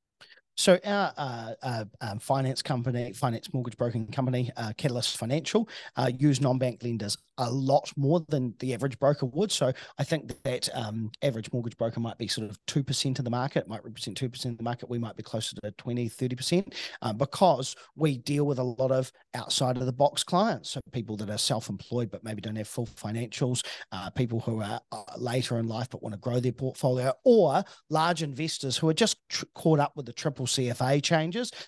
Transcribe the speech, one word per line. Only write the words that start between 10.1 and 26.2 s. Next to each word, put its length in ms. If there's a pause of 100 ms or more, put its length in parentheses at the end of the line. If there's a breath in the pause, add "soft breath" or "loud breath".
that, 300
um, 380 (100)
average 300
mortgage 260
broker 220
might 180
be 100
sort 220
of 80 (100)
two 160
percent 360
of 60
the 60
market, 360
might 160
represent 320
two 140
percent 240
of 40
the 60
market. 260
We 100
might 160
be 80
closer 400
to 80
twenty, 360
thirty 280
percent, 400 (260 loud breath)
uh, 120
because 600 (200 loud breath)
we 220
deal 280
with 140
a 40
lot 280
of 200 (220 soft breath)
outside 440
of 80
the 80
box 300
clients. 460
So 120 (100)
people 260
that 120
are 80
self-employed 720
but 120
maybe 180
don't 140
have 120
full 180
financials, 800 (260 loud breath)
uh, 200
people 280
who 220
are, 180 (120)
uh, 120 (140)
later 400
in 100
life 220
but 140
wanna 140
grow 220